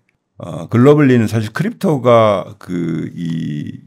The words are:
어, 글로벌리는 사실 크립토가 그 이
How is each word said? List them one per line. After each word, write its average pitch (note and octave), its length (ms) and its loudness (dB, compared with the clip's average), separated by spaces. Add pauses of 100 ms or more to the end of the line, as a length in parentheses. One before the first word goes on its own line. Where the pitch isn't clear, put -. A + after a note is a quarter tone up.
(360)
어, E2 320 -12
글로벌리는 B2+ 580 4
사실 A2 280 -4
크립토가 A#2+ 1040 0
그 E2 580 -6
이 D#2+ 720 -8